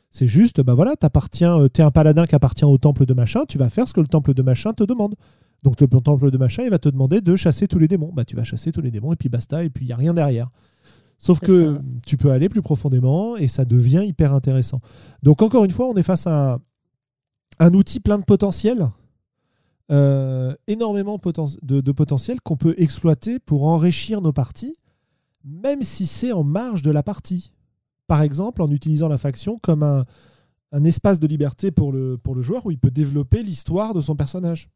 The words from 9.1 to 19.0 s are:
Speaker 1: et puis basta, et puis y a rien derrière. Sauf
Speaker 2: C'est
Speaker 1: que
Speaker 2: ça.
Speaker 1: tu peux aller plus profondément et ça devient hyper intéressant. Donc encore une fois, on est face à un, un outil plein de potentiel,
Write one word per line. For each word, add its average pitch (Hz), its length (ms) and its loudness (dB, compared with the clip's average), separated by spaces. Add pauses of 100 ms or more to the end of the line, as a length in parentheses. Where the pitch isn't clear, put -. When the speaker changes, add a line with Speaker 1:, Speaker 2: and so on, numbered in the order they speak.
Speaker 1:
et 165 40 -4
puis - 120 -4
basta, 120 360 -6
et 160 60 -4
puis 131 140 -12
y 123 80 -6
a 120 40 -8
rien 156 180 0
derrière. 131 340 -2 (720)
Sauf 175 200 2
Speaker 2:
C'est 175 60 -12
Speaker 1:
que 170 280 4
Speaker 2:
ça. 139 80 -8 (240)
Speaker 1:
tu 143 100 -2
peux 139 140 2
aller 135 180 2
plus 214 140 -2
profondément 147 720 -2
et 156 120 -2
ça 135 160 -2
devient 123 400 2
hyper 156 280 0
intéressant. 131 480 -2 (440)
Donc 147 180 6
encore 220 220 4
une 185 80 0
fois, 247 160 -2
on 233 80 -4
est 175 80 2
face 185 240 -2
à 143 260 0
un, 127 60 -6 (1000)
un 170 160 6
outil 196 240 2
plein 208 200 0
de 190 60 -6
potentiel, 202 640 0 (1000)